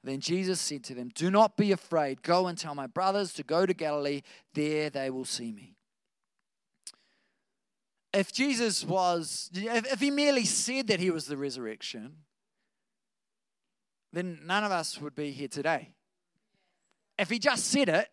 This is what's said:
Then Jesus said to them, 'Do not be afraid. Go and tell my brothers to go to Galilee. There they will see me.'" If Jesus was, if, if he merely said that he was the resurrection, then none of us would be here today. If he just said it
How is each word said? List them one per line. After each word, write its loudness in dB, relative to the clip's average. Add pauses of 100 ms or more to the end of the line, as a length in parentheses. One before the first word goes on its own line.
Then -6
Jesus -2
said -6
to -12
them, -10
'Do -2
not 6
be 4
afraid. 0
Go 4
and -4
tell -8
my -6
brothers 0
to -10
go 4
to 2
Galilee. -2 (320)
There 0
they -4
will -6
see -6
me.'" -18 (2250)
If 0
Jesus 0
was, 0
if, -2
if -2
he 2
merely 4
said 0
that 2
he 2
was -4
the -6
resurrection, -8 (1900)
then -6
none 0
of 0
us -2
would -10
be -6
here -8
today. -2 (1200)
If 0
he -2
just 2
said 4
it 2